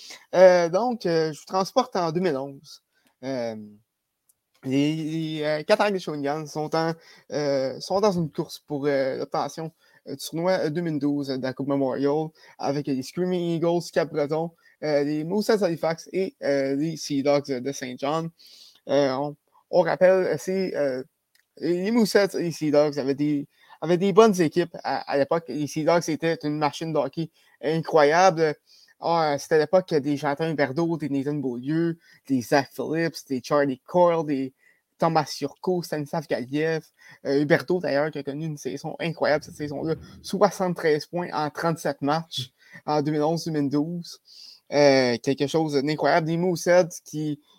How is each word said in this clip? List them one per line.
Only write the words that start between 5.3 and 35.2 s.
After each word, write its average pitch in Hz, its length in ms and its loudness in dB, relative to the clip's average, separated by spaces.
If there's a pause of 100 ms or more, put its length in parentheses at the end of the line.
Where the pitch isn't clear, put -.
euh, 151 200 -2
Cataractes 208 320 -2
de 185 40 -4
Shawinigan 151 460 -6
sont 151 280 -6
en, 165 200 0 (400)
euh, 135 480 -2
sont 190 180 -2
dans 202 140 2
une 170 180 -2
course - 280 -8
pour, 143 260 -8
euh, 135 320 0
l'obtention, 147 560 -6 (340)
euh, - 80 -10
du - 100 -14
tournoi, 170 260 -2
euh, 160 180 0
deux 151 100 -4
mille 160 200 -2
douze 143 280 -2
de 131 160 -4
la 131 80 -2
Coupe 135 160 -6
Memorial 139 600 0 (320)
avec 143 280 -4
les 131 160 -2
Screaming 175 540 -2
Eagles, 170 340 0
Cap-Breton, 156 600 -2 (320)
euh, 147 200 2
les 151 220 -2
Moussets 208 380 0
Halifax 165 500 -2
et, 185 300 -4
euh, 139 320 0
les 156 200 -2
Sea 139 280 -4
Dogs 143 280 2
de 127 220 -4
Saint 127 240 -10
John. 160 320 -2 (580)
Euh, 139 240 2
on, 143 240 -4 (340)
on 180 120 4
rappelle, 175 580 4
c'est, 190 360 -4
euh, 135 280 -2 (540)
les 180 340 -2
Moussets 208 440 4
et 160 80 -2
les 170 80 -2
Sea 151 200 -2
Dogs 147 280 4
avaient 135 160 0
des, 147 320 -2 (340)
avaient 170 160 2
des 196 160 2
bonnes 208 280 8
équipes 170 420 0
à, 131 280 -4
à 139 60 0
l'époque. 165 300 0
Les 147 200 -4
Sea 160 160 -6
Dogs, 165 200 4
c'était 165 400 -2
une 151 140 -4
machine 151 360 -2
de 151 40 0
hockey 143 340 -4 (300)
incroyable. 160 920 4 (500)
Ah, 160 320 2
c'était - 180 0
à 156 40 8
l'époque 180 340 2
des 147 220 2
Jonathan 147 340 -2
Huberdeau, 151 480 0
des 147 120 -6
Nathan 139 240 -2
Beaulieu, 151 640 -2 (300)
des 135 140 0
Zach 226 320 2
Phillips, 160 440 -4 (100)
des 131 160 -4
Charlie 143 420 0
Coyle, 170 400 2
des 135 280 -4 (440)
Thomas 160 400 0